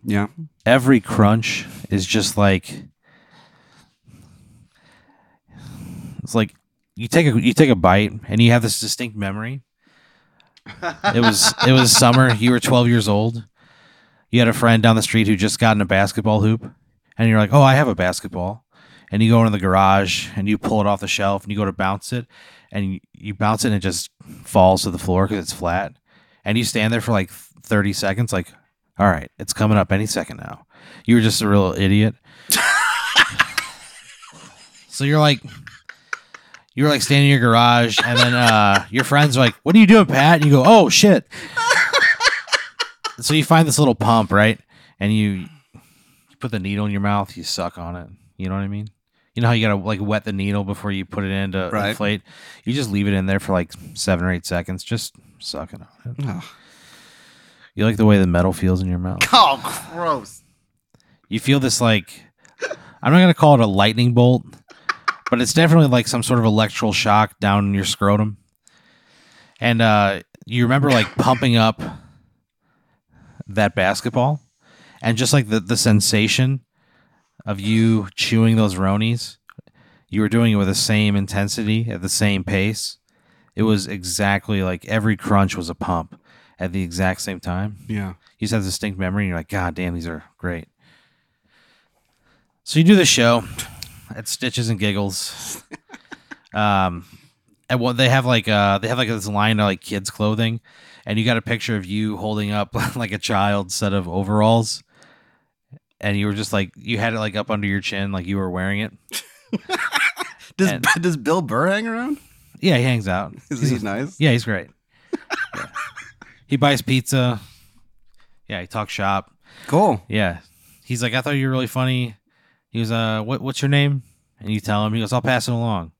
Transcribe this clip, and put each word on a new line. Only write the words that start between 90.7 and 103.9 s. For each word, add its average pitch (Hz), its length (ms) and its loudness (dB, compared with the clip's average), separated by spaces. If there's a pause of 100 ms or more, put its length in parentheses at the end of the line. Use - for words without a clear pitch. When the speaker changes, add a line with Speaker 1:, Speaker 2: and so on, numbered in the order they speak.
Speaker 2:
So - 160 -2
you 165 60 6
do 202 100 8
the 180 100 4
show 117 380 2 (720)
at 110 140 -14
Stitches 120 420 -6
and 107 100 -2
Giggles. 98 880 -6
Speaker 1:
<laughs> - 60 -20 (800)
Speaker 2:
Um, 95 520 0 (640)
and 127 100 0
what 120 180 -2
they 127 120 2
have, 127 160 2
like, 120 220 0
uh, 101 320 2
they 110 80 -6
have, 123 100 -2
like, 123 120 -2
this 104 180 -6
line 104 320 0
of, 107 60 2
like, 98 160 -2
kids' 98 280 -8
clothing, 113 500 -4 (460)
and 107 140 -4
you 110 60 0
got 117 120 0
a 110 40 -4
picture 117 340 -6
of 98 100 -6
you 107 320 -6
holding 104 340 -6
up, 104 220 -4
<laughs> 113 220 -6
like, 117 160 -6
a 104 80 -8
child's 101 560 -2
set 101 180 -4